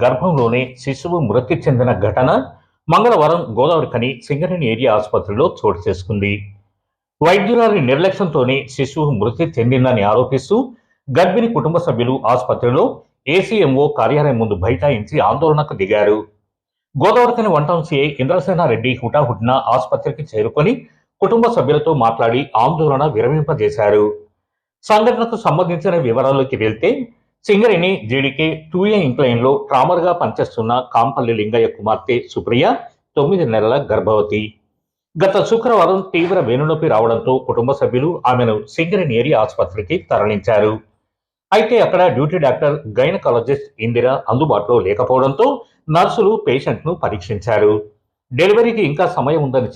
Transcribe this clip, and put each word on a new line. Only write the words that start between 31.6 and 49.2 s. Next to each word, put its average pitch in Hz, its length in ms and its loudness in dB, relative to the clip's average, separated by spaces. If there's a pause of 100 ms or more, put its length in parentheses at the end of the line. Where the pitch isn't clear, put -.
కుమార్తె 110 640 -2
సుప్రియ 139 420 0 (440)
తొమ్మిది 165 280 0
నెలల 110 480 0
గర్భవతి. 107 600 0 (720)
గత - 200 2
శుక్రవారం 196 680 2
తీవ్ర 180 280 0
వెన్నునొప్పి 151 480 0
రావడంతో 117 500 2
కుటుంబ 123 340 -2
సభ్యులు 131 540 -2
ఆమెను 120 400 0
సింగరేణి 165 500 -2
ఏరియా 123 240 2
ఆసుపత్రికి 110 720 -4
తరలించారు. 107 720 0 (720)
అయితే 226 260 2
అక్కడ 180 280 2
డ్యూటీ 151 320 0
డాక్టర్ 120 600 -2
గైనకాలజిస్ట్ 139 680 0 (140)
ఇందిర 120 300 0
అందుబాటులో 123 680 0
లేకపోవడంతో 135 840 0 (260)
నర్సులు 202 580 2
పేషెంట్ను 135 460 -2
పరీక్షించారు. 107 880 -2 (500)
డెలివరీకి 214 500 2
ఇంకా 156 240 0
సమయం 151 360 -2